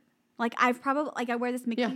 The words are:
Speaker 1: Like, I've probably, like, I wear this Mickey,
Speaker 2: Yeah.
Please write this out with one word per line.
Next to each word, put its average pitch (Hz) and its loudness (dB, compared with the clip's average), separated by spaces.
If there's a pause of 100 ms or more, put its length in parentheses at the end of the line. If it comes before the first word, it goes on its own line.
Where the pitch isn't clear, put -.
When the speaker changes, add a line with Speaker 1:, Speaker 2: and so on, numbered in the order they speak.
(400)
Speaker 1:
Like, 233 0
I've 247 4
probably, 277 0
like, 240 -4
I 240 0
wear 240 -2
this 247 -4
Mickey, 233 0
Speaker 2:
Yeah. 240 0